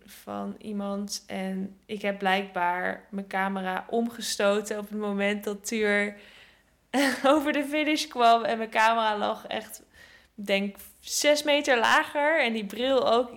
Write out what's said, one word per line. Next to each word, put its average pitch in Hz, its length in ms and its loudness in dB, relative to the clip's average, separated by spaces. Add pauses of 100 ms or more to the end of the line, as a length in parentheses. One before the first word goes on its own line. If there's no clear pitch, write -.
van 202 520 -10
iemand. 202 680 -6
En 190 500 -6 (100)
ik 214 160 -8
heb 202 160 -2
blijkbaar 190 920 -2
mijn 196 160 -8
camera 190 640 -4
omgestoten 214 920 -2
op 208 100 -10
het 214 100 -8
moment 208 460 -2
dat 202 220 -8
Tuur 208 500 0 (720)
<laughs> 262 340 0
over 294 280 4
de 285 120 0
finish 302 420 0
kwam. 233 380 4
En 226 140 -2
mijn 226 120 -6
camera 220 480 2
lag 214 280 -4
echt, - 360 -10 (520)
denk, 202 420 -2 (240)
zes 294 420 2
meter 285 360 2
lager. 294 680 2
En 233 80 0
die 220 140 -4
bril 240 460 2
ook. 240 240 2